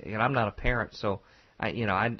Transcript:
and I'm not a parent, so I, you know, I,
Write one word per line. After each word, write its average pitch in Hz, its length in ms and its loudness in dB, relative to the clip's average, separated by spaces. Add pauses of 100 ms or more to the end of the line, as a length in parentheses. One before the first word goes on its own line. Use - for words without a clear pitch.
and 107 160 -2
I'm 127 120 2
not 117 140 4
a 98 40 -2
parent, 120 420 -2
so 98 280 -2 (380)
I, 110 100 0
you 113 180 -2
know, 98 80 2
I, 110 240 0